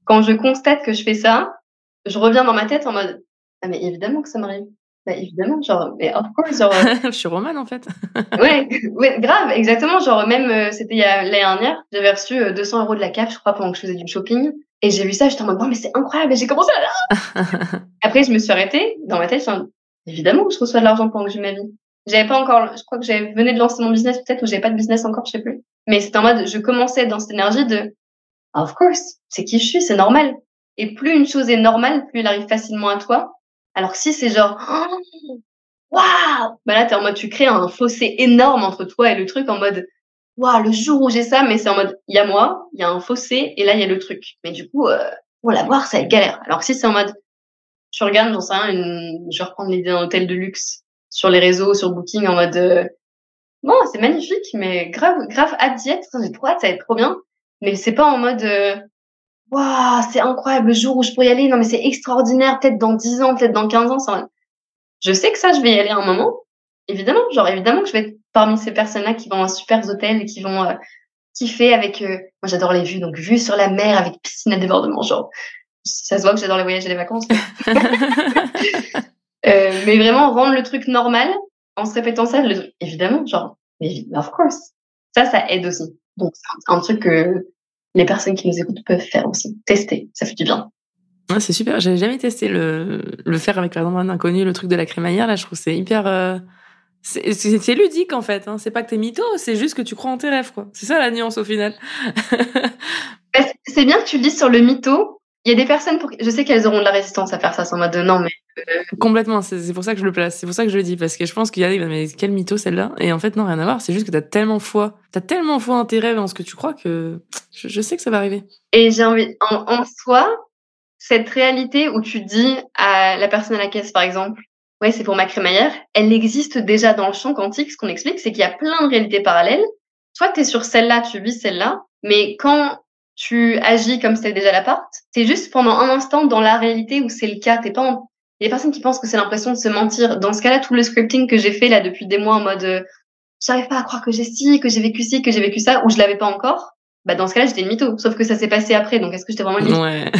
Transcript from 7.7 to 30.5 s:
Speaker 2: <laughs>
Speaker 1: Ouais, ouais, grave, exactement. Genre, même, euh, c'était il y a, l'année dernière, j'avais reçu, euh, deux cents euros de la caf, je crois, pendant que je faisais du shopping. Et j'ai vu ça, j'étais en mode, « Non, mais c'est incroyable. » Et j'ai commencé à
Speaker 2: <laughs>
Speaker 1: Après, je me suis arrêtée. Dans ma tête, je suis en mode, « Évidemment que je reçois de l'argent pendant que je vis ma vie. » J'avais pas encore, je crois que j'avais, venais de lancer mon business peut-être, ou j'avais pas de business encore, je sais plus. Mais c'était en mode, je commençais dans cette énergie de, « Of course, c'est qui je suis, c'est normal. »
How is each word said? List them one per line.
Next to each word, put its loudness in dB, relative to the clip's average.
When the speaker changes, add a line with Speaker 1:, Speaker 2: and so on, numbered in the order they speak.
Speaker 2:
<laughs> -4
Speaker 1:
Ouais, 4
ouais, 2
grave, 2
exactement. 2
Genre, 2
même, 2
euh, 0
c'était -8
il 0
y 4
a, 4
l'année 0
dernière, 0
j'avais 2
reçu, -2
euh, 0
deux -4
cents -2
euros -2
de -2
la -2
caf, -4
je -16
crois, 0
pendant -4
que -6
je -16
faisais -6
du -12
shopping. -2
Et 2
j'ai 0
vu -2
ça, 4
j'étais -4
en -6
mode, « 0
Non, -2
mais -2
c'est -8
incroyable. » 0
Et 2
j'ai -2
commencé 2
à -2
Speaker 2:
<laughs> -4
Speaker 1:
Après, 4
je 0
me 4
suis 0
arrêtée. 0
Dans -2
ma 0
tête, 0
je -4
suis -2
en -2
mode, « -10
Évidemment 2
que -2
je -8
reçois 0
de 6
l'argent 4
pendant -6
que -6
je -8
vis -8
ma -4
vie. » -10
J'avais 2
pas 2
encore, 2
je -18
crois -8
que -10
j'avais, -4
venais 2
de 0
lancer 0
mon 0
business 0
peut-être, -6
ou -2
j'avais -4
pas 2
de -2
business 0
encore, -6
je -12
sais -8
plus. -10
Mais 2
c'était -4
en 2
mode, 4
je -6
commençais 0
dans -2
cette -10
énergie 0
de, « -4
Of -4
course, 0
c'est -10
qui 0
je 0
suis, 0
c'est 0
normal. » 4